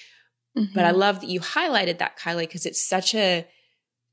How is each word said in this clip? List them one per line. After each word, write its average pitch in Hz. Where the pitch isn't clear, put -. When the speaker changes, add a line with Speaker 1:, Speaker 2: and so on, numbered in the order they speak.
Speaker 1:
But 196
I 170
Speaker 2:
Mm-hmm. 180
Speaker 1:
love 196
that -
you 180
highlighted 226
that, -
Kylie, 170
'cause -
it's -
such 190
a, 180